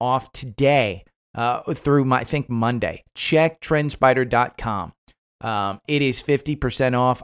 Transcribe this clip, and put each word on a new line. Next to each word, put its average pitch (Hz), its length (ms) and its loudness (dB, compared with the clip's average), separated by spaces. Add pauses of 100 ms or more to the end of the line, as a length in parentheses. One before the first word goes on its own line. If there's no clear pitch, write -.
off 127 320 -2
today, 127 720 0 (320)
uh, 117 260 -2 (100)
through 143 320 4
my, 127 180 2
I - 20 -6
think, 143 260 -4
Monday. 113 540 -2 (100)
Check 160 460 2
trendspider 131 680 2
dot 120 300 0
com. 98 340 -6 (480)
Um, 104 460 -4
it 147 160 0
is 131 180 0
fifty 147 360 -2
percent 127 400 -2
off. 127 280 0